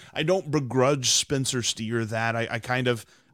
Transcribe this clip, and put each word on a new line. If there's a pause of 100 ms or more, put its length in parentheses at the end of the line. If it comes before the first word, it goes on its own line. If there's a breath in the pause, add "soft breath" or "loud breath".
(140 loud breath)
I
don't
begrudge
Spencer
Steer
that.
I,
I
kind
of, (280 soft breath)